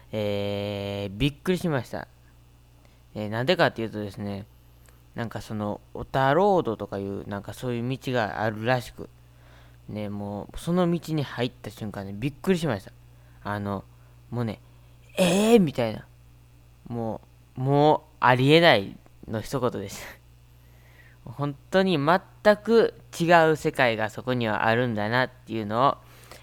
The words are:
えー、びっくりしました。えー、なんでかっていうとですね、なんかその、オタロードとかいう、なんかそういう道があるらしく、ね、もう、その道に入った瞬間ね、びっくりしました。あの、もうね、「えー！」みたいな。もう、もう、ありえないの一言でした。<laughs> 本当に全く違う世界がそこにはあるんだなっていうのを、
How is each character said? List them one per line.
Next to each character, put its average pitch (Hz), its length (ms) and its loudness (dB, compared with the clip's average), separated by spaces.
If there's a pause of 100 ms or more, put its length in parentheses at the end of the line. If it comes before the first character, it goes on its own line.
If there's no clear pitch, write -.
(120)
え 101 1000 -4
ー、 98 40 -12
び 120 120 0
っ 143 80 -4
く - 160 -4
り 180 80 0
し 180 100 -4
ま 135 140 -2
し - 80 -20
た。 92 160 -10 (1040)
え 107 140 -8
ー、 - 20 -8
な 110 140 -4
ん - 20 -8
で 180 100 2
か 160 120 4
っ 117 40 0
て 120 120 -6
い - 20 -4
う 104 60 -8
と 107 80 -10
で 104 100 -8
す - 80 -16
ね、 101 300 -8 (680)
な 117 100 -6
ん 107 40 -8
か 107 120 -12
そ 113 140 -10
の、 104 260 -4 (120)
オ 120 120 -10
タ 135 280 0
ロ 190 260 4
ー 151 40 0
ド 107 140 -4
と 104 100 -8
か 104 100 -8
い 98 60 -6
う、 98 240 -8
な 101 120 -8
ん 101 40 -12
か 110 100 -14
そ 127 160 -8
う 123 40 -4
い 117 120 -6
う 131 120 -4
道 127 160 -6
が 104 300 -2
あ 110 60 0
る 110 160 -6
ら 127 140 0
し - 120 -12
く、 - 180 -16 (800)
ね、 104 180 -8
も 101 460 -10
う、 - 40 -10
そ - 140 -6
の 175 180 2
道 170 240 -4
に 156 100 0
入 127 240 -4
っ 123 40 -6
た - 200 -16
瞬 107 200 -10
間 98 140 -10
ね、 98 100 -12
び 113 140 -4
っ 147 100 -12
く 196 140 2
り 175 60 -2
し 160 80 -4
ま 110 120 -2
し - 60 -18
た。 - 80 -20 (500)
あ 104 160 -4
の、 101 240 -4 (460)
も 120 120 -4
う 120 40 -2
ね、 107 160 -8 (560)
「え 196 380 4
ー！」 233 40 10
み 156 140 2
た 117 160 -2
い 107 40 -6
な。 - 120 -14 (840)
も 117 320 -8 (380)
う、 - 20 -8
も 143 380 4
う、 - 40 -4 (200)
あ 123 140 6
り 135 180 4
え 165 80 8
な 160 140 8
い 98 200 -2 (320)
の 107 140 -6
一 135 180 -6
言 113 220 -2
で 98 80 -10
し - 80 -16
た。 - 80 -14 (1200)
<laughs> - 60 -
本 139 220 -4 (160)
当 190 140 4
に 185 140 2
全 160 240 2 (360)
く 220 360 4 (260)
違 170 60 0 (260)
う 156 60 2
世 151 160 -2
界 120 240 2
が 107 140 -2
そ 110 120 -12
こ 127 100 0
に 120 140 0
は 104 200 0
あ 113 80 4
る 123 120 2
ん 117 80 -2
だ 104 140 -2
な 127 160 2
っ 123 40 -4
て - 220 -18
い 110 120 -4
う - 20 -8
の 117 240 2
を、 - 80 -2 (460)